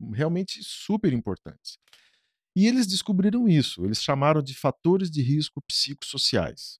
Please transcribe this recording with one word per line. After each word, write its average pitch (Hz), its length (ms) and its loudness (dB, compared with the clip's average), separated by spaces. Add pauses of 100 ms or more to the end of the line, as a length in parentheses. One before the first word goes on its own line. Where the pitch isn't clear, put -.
(120)
realmente 165 500 -2
super 202 500 -2
importantes. 95 640 -6 (800)
E 190 120 6
eles 247 180 2
descobriram 202 640 0
isso, 139 360 2
eles 104 160 -2
chamaram 147 400 2
de 135 140 -6
fatores 175 560 0
de 151 100 -2
risco 143 420 0
psicossociais. - 1160 -4